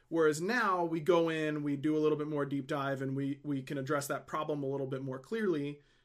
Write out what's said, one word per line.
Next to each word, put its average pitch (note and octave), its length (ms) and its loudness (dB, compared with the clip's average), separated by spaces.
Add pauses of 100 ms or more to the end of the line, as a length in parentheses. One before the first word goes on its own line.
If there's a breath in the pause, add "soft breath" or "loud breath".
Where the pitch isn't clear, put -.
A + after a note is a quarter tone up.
Whereas D#3 320 4
now F#3+ 460 2
we E3 140 -2
go E3 300 4
in, D3+ 340 0
we C#3+ 120 0
do D3+ 220 0
a - 20 2
little D3+ 180 4
bit D3+ 100 -4
more D3 180 0
deep C#3 220 -4
dive, C#3 340 -2
and C3+ 140 -2
we, C#3 280 -4
we C#3+ 180 -2
can C#3+ 160 -6
address C3+ 300 -2
that C#3+ 200 -4
problem D3+ 360 -4
a C3+ 40 -2
little C#3 200 -2
bit C3 140 -6
more C3 180 -6
clearly. D3+ 600 -2 (260 soft breath)